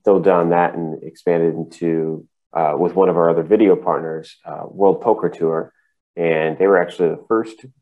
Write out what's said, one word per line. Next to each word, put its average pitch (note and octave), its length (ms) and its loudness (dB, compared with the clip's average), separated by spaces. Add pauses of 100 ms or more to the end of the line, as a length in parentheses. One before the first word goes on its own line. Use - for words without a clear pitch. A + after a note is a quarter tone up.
doubled G2 200 4
down E2+ 260 2
that F2 240 0
and D#2+ 300 -8
expanded E2+ 500 -2
into, D#2+ 720 -6 (260)
uh, D2+ 240 -2
with E2+ 200 -2
one F#2+ 120 4
of E2+ 80 0
our E2+ 140 4
other E2 140 0
video G2+ 320 4
partners, D#2+ 680 -6
uh, D#2+ 220 -14
World F#2+ 360 0
Poker G#2 260 0
Tour. D#2+ 440 -4 (440)
And D#2+ 420 -2
they F#2 80 2
were F#2+ 160 4
actually F2 280 -2
the D#2 180 -10
first A2+ 360 -4 (180)